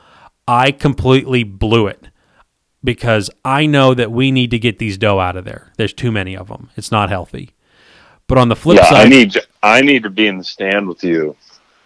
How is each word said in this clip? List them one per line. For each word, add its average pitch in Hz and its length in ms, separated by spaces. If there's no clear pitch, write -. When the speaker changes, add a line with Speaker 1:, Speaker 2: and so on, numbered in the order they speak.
Speaker 1:
I 127 240
completely 131 720
blew 107 420
it - 220
because 113 480
I 139 220
know 135 280
that 120 160
we 131 220
need 127 180
to 120 80
get 110 220
these 101 180
doe 101 220
out 90 160
of 92 80
there. - 320
There's 104 160
too - 180
many 92 260
of 95 140
'em. - 260
It's - 140
not 104 180
healthy. 90 420
But 131 120
on 123 100
the 113 80
flip 160 220
Speaker 2:
Yeah, 87 120
Speaker 1:
side, 110 160
Speaker 2:
I - 20
need 123 240
to, - 140
I 110 200
need 139 200
to 104 80
be 107 160
in 95 120
the 90 60
stand 98 440
with 85 160
you 80 320